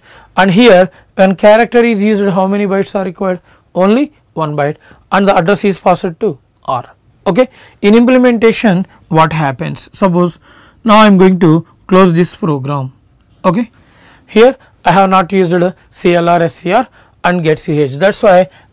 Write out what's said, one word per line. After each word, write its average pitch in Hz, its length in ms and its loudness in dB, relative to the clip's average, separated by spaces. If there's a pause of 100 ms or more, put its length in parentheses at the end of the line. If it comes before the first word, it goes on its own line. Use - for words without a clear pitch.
(360)
and 190 160 2
here 190 380 4 (260)
when 190 180 2
character 233 500 2
is 226 160 -2
used, 202 340 -2
how 190 120 -2
many 202 200 -4
bytes 196 280 -4
are 196 100 -4
required? 185 360 -8 (340)
Only 220 380 0 (220)
one 151 220 -6
byte, 147 200 -4 (340)
and 196 160 0
the 196 100 2
address 185 280 -2
is 196 160 -2
passed 180 400 -4
to 180 180 -6 (260)
R. 127 300 -8 (320)
Okay. 196 220 0 (340)
In 208 140 4
implementation, 233 920 2 (220)
what 160 240 0
happens? 143 600 -6
Suppose 175 460 -2 (460)
now 214 140 4
I 214 80 6
am 202 120 4
going 185 220 2
to 165 260 2 (200)
close 185 260 2
this 170 240 -2
program. 139 560 -6 (520)
Okay. 190 260 -2 (560)
Here 247 300 2 (280)
I 175 80 0
have 190 180 2
not 185 220 0
used 185 220 0
a 180 200 -2 (160)
C - 240 -2
L 170 140 0
R 175 140 2
S 165 140 -4
C 170 160 -8
R 240 140 0 (380)
and 180 180 -2
get 151 160 0
C 151 220 -6
H. 139 120 -2
That's 185 300 -2
why 185 260 2 (240)